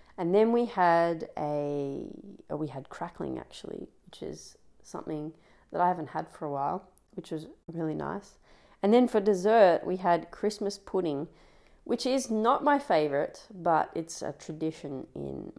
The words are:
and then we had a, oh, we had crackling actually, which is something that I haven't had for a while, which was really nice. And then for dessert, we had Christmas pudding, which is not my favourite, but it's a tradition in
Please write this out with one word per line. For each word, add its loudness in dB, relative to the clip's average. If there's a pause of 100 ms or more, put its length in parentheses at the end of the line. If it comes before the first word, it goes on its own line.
(180)
and 0
then 6
we 2
had 2
a, -4 (440)
oh, -6
we -4
had -12
crackling -8
actually, -14 (180)
which -20
is -14 (260)
something -10 (400)
that -2
I 4
haven't -2
had -6
for -12
a -4
while, -4 (240)
which -12
was -8 (240)
really -4
nice. -8 (460)
And 6
then 8
for 2
dessert, 6
we -2
had 2
Christmas -4
pudding, -2 (560)
which -2
is 0
not 2
my 4
favourite, 0
but 2
it's -8
a -6
tradition -8
in -10